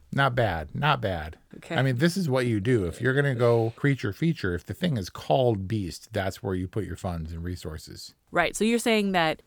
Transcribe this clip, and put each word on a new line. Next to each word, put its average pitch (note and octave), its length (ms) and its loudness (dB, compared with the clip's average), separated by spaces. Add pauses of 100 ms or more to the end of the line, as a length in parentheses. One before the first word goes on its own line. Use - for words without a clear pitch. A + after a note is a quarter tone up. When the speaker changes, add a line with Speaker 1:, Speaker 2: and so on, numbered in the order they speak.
(120)
Speaker 1:
Not C3+ 240 2
bad. F2 400 -2
Not C3+ 240 2
bad. E2+ 380 -4 (180)
Speaker 2:
Okay. - 200 -10
Speaker 1:
I B2 60 2
mean, C3 160 2
this E3+ 200 2
is F3 120 0
what B2+ 160 2
you A2+ 140 2
do. A2 260 2
If D#2+ 140 -4
you're C3 140 2
gonna C#3+ 200 2
go A#2 440 4
creature B2+ 340 0
feature, D3+ 420 0
if E2+ 120 -4
the - 80 -8
thing E3 240 -2
is F2+ 120 -4
called A#2 600 0
Beast, G2 420 -6
that's F#2+ 320 -4
where G2 100 -2
you F#2 140 -2
put G#2+ 160 -6
your F2+ 140 -8
funds E2 340 -6
and E2 140 -8
resources. - 680 -12 (160)
Speaker 2:
Right. - 280 0
So G#3 80 2
you're A#3 120 4
saying G#3+ 360 2
that E3 340 2